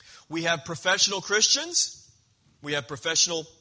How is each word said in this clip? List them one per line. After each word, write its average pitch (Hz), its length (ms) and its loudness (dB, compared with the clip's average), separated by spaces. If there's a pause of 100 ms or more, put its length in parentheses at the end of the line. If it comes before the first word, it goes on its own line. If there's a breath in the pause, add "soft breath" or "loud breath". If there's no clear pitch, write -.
(280 loud breath)
We 165 160 -6
have 170 200 0
professional 190 560 0
Christians, 277 920 0 (520)
we 147 100 -6
have 143 160 -2
professional 160 580 0 (140)